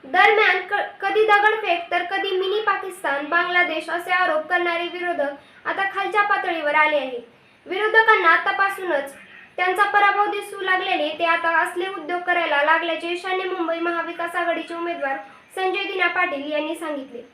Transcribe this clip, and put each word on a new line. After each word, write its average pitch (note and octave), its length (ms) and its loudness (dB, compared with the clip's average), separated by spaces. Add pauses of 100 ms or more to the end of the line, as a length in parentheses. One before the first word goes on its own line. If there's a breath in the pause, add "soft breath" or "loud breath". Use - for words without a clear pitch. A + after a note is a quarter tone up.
दरम्यान F#4+ 600 4
क-, - 240 -4 (100)
कधी G#4 260 2
दगडफेक G#4 640 4
तर F4 120 0
कधी G4 280 -4
मिनी F#4+ 300 0
पाकिस्तान, F#4+ 640 -2
बांगलादेश F4 640 0
असे F4 200 -4
आरोप E4+ 360 2
करणारे F4 380 0
विरोधक E4 800 -6
आता E4 160 -2 (120)
खालच्या G4 280 0
पातळीवर F4+ 520 0
आले D4+ 220 4
आहेत. B3+ 260 -4 (440 soft breath)
विरोधकांना G#4+ 640 4
आतापासूनच F#4+ 840 0 (420 loud breath)
त्यांचा F#4 280 2
पराभव G4+ 460 2
दिसू G4+ 300 -8
लागल्याने F#4 580 0
ते E4+ 60 0
आता E4 240 2 (140)
असले F4+ 240 -4
उद्योग F4 340 -4
करायला E4+ 420 0
लागल्याचे E4 460 0
ईशान्य F#4 360 -4
मुंबई E4+ 340 -4
महाविकास E4+ 580 -4
आघाडीचे E4+ 380 -2
उमेदवार E4+ 420 -4 (380 loud breath)
संजय F#4+ 300 -2
दिना F#4 220 0
पाटील F4 460 -2
यांनी D#4 220 -4
सांगितले. C#4 480 -8 (120)